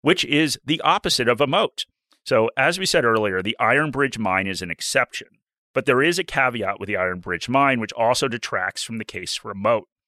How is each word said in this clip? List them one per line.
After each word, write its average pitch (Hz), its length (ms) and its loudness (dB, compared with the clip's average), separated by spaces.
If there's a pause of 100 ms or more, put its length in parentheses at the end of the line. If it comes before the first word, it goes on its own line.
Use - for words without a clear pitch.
which 165 200 2
is 147 400 0
the 156 180 -2
opposite 175 460 0
of 120 140 4
a 143 60 2
moat. 180 400 -2 (400)
So 113 280 4
as 156 220 2
we 190 80 -4
said 160 200 2
earlier, 107 360 2
the 107 180 -4
Iron 135 300 2
Bridge 131 300 -2
mine 95 260 0
is 95 160 -6
an 92 80 -8
exception, - 600 -4 (440)
but 127 140 -2
there 131 160 6
is 170 160 0
a - 40 -2
caveat 117 560 -2
with 101 60 -10
the 101 120 -2
Iron 92 220 0
Bridge 90 300 -6
mine, 135 300 2
which 107 140 -6
also 120 340 2
detracts 101 560 -4
from 113 160 -8
the 110 40 -8
case 92 300 -10
for - 160 -10
a 101 60 -8
moat. 107 320 0 (200)